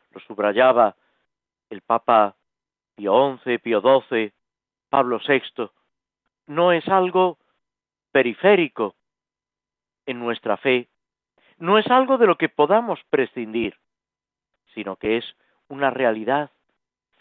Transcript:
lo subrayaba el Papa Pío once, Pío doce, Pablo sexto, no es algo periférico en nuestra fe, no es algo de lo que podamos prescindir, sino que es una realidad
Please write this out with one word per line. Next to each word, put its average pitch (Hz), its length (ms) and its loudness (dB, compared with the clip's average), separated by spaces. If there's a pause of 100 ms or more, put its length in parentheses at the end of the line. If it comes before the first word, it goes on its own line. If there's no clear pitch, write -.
(120)
lo - 80 -20
subrayaba 107 760 2 (760)
el 101 100 -14
Papa 113 540 0 (580)
Pío 101 180 -4
once, 127 460 0
Pío 110 240 -2
doce, 120 520 0 (560)
Pablo 123 300 0
sexto, - 540 -4 (720)
no 170 260 0
es 170 160 -2
algo 185 520 0 (720)
periférico 135 840 0 (1080)
en 123 140 -10
nuestra 113 380 -4
fe, 127 320 -2 (680)
no 185 200 0
es 214 140 0
algo 262 260 2
de 233 80 2
lo 175 120 2
que 160 120 -2
podamos 190 500 0 (120)
prescindir, 117 680 -4 (960)
sino 98 220 -10
que 110 220 -2
es - 180 -12 (320)
una 139 240 -4
realidad 123 580 -2 (720)